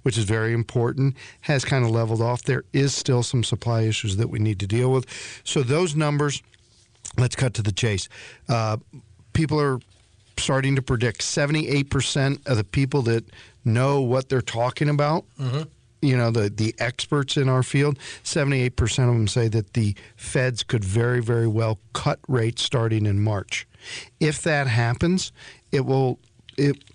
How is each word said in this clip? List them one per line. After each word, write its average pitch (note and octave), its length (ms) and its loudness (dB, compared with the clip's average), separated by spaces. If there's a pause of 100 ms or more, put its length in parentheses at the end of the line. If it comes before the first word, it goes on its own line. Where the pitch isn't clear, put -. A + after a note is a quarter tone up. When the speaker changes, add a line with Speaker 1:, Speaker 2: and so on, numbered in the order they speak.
Speaker 1:
which A#2 160 0
is A2+ 60 0
very A2 300 0
important, B2+ 640 0 (260)
has C#3 220 0
kinda C3 240 0
leveled A2+ 320 0
off. A#2+ 220 0
There B2+ 220 -2 (100)
is C#3 220 2
still B2 260 2
some A#2 220 0
supply A2+ 380 0
issues G#2+ 360 0
that A#2 120 0
we - 100 -4
need G#2+ 220 0
to G2+ 40 -2
deal A#2+ 260 0
with. C3 140 0 (380)
So - 180 -2
those D3 340 0
numbers, D3 460 0 (720)
let's B2 200 2
cut B2+ 180 0
to - 80 -4
the G#2 100 0
chase. G2+ 380 -2 (400)
Uh, A2 280 0 (560)
people D3+ 280 2
are C#3 160 0 (600)
starting C3+ 380 0
to C3 60 2
predict, A#2+ 400 -2
seventy-eight C#3+ 680 0
percent C#3 560 0
of B2+ 100 2
the G#2+ 60 0
people C#3 400 0
that A2+ 200 2 (400)
know C3 380 2
what C3 280 0
they're C3 120 2
talking B2+ 480 -2
about, D3 340 0 (160)
Speaker 2:
Mm-hmm. C3+ 240 -4 (380)
Speaker 1:
you C3 160 4
know, A#2 140 2
the, A2 180 2
the A2 300 -2
experts C3 580 -2
in C#3 100 2
our B2+ 140 4
field, C#3+ 380 0 (240)
seventy-eight C#3 520 0
percent B2 340 2
of A#2+ 60 4
them A2 120 2
say A#2 220 0
that G#2+ 240 -2
the G#2 200 0 (220)
Feds B2+ 480 -2
could A2 200 -2
very, A#2 380 2
very A#2 240 0
well A2 320 0 (160)
cut - 240 -2 (100)
rates A#2 360 0
starting A2+ 420 0
in G2 140 2
March. G#2 480 -2 (520)
If D3+ 220 0
that D3 240 0
happens, A#2+ 680 0 (400)
it C3+ 140 2
will, C3 320 2 (400)
it, C#3+ 200 2 (180)